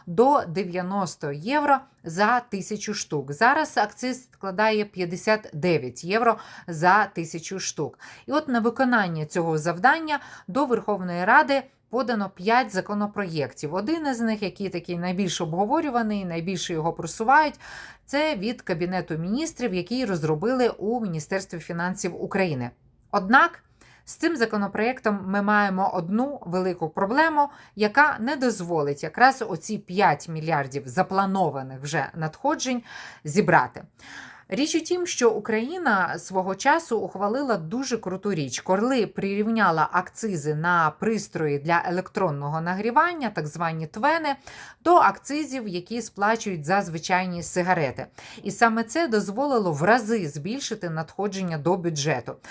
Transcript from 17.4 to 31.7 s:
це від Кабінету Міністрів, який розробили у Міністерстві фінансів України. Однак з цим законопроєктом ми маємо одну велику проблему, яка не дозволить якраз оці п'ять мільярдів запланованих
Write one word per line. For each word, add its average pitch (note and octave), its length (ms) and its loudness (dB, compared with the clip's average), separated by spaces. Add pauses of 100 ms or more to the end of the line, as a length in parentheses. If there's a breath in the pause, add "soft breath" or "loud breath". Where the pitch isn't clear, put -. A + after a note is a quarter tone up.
це D4+ 300 0
від A3 260 -4
Кабінету F3 560 -2
Міністрів, A#3 560 -2
який A#3 320 -2
розробили G3 640 2
у A3 320 -2
Міністерстві F#3 580 -4
фінансів F3 640 -4
України. C#3 480 -2 (400)
Однак B3 480 2 (480 soft breath)
з - 80 -12
цим E4 220 0
законопроєктом G#3+ 880 0
ми G3+ 160 0
маємо G3+ 520 2
одну G#3+ 520 -2
велику F3 440 -2
проблему, C#4+ 600 2 (260 loud breath)
яка G#3+ 440 4
не C4+ 160 -2
дозволить E3+ 680 -2
якраз B3 460 4
оці F#3 280 -6
п'ять F#3 520 2
мільярдів D3 580 -2
запланованих F3 920 0